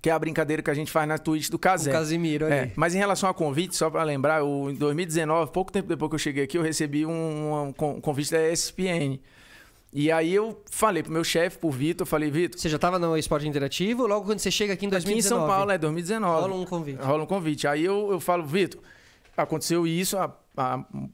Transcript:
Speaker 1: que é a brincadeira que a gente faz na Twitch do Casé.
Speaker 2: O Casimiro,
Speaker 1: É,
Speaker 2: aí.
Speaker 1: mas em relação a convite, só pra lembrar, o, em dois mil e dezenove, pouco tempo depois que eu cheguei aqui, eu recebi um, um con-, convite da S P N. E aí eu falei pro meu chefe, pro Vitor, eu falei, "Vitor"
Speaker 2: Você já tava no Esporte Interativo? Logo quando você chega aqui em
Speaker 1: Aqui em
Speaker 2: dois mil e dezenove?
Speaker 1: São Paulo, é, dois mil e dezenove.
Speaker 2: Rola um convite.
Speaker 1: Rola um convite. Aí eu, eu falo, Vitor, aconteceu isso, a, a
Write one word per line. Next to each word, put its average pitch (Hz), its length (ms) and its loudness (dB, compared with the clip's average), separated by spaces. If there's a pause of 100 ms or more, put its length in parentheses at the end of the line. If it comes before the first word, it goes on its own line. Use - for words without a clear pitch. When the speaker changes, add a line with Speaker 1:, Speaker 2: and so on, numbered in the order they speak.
Speaker 1:
que 160 80 2
é 165 40 4
a 160 60 2
brincadeira 156 420 0
que - 80 -2
a 147 40 2
gente 147 180 -4
faz 156 160 2
na 156 100 0
Twitch 156 320 0
do 165 100 -4
Casé. 170 300 4
Speaker 2:
O 135 40 2
Casimiro, 160 520 0
Speaker 1:
É, 143 160 4
Speaker 2:
aí. 127 140 -4
Speaker 1:
mas 170 200 2
em 190 40 2
relação 202 300 2
a 180 40 0
convite, 160 420 -2
só 160 140 2
pra 156 140 0
lembrar, 147 400 2
o, 139 260 -2
em 143 60 -6
dois 147 200 0
mil 175 80 -2
e - 40 -2
dezenove, 160 440 0
pouco 185 200 -2
tempo 196 180 -2
depois 151 200 -2
que 156 60 -4
eu 147 40 -2
cheguei 139 240 0
aqui, 143 140 -2
eu 170 40 2
recebi 151 440 0
um, 151 640 -2
um 139 60 -8
con-, 151 260 -4
convite 147 320 -2
da 165 80 4
S 160 320 0
P 185 160 -4
N. 147 340 -2 (720)
E 147 180 0
aí 165 240 2
eu 214 280 0 (100)
falei 196 320 2
pro 151 80 -8
meu 160 120 0
chefe, 170 340 0
pro 165 120 0
Vitor, 151 360 0
eu - 40 -10
falei, 151 220 2
"Vitor" 165 260 0
Speaker 2:
Você 170 120 -2
já 151 100 0
tava 180 180 2
no 165 200 2
Esporte 151 280 0
Interativo? 175 640 -2
Logo 208 180 0
quando 208 140 -2
você 196 100 -2
chega 208 240 0
aqui 190 120 -4
em - 20 0
Speaker 1:
Aqui - 0 -
em - 20 0
Speaker 2:
dois 185 160 0
mil 208 100 2
e - 20 2
dezenove? 202 240 2
Speaker 1:
São 151 120 2
Paulo, 196 180 2
é, 185 60 2
dois 156 140 0
mil 165 80 -2
e 175 40 -6
dezenove. 180 400 0
Speaker 2:
Rola 190 120 -2
um 185 100 -4
convite. 156 360 -6
Speaker 1:
Rola 147 220 2
um - 20 -4
convite. 156 420 -2
Aí 151 160 0
eu, 202 280 0
eu 180 100 0
falo, 175 240 0
Vitor, 165 340 0 (560)
aconteceu 165 520 0
isso, 185 300 0
a, 160 180 -2 (220)
a 131 260 -2 (300)